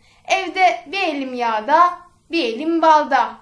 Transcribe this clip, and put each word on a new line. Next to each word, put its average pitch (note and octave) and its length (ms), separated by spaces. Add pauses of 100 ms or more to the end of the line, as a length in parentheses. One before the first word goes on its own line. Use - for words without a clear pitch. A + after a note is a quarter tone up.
(280)
Evde F#4 600
bir F#4+ 140
elim C#4 320
yağda, B3 680 (320)
bir D#4+ 120
elim D#4 380
balda. C#4 600